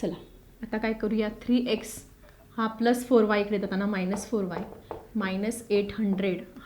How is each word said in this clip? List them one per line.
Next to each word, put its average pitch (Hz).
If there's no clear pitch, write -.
चला, 170
आता 220
काय 220
करूया? 214
थ्री 240
एक्स -
हा 226
प्लस 240
फोर 233
वाय 208
इकडे 202
जाताना 196
मायनस 202
फोर 208
वाय, -
मायनस 202
एट 202
हंड्रेड 190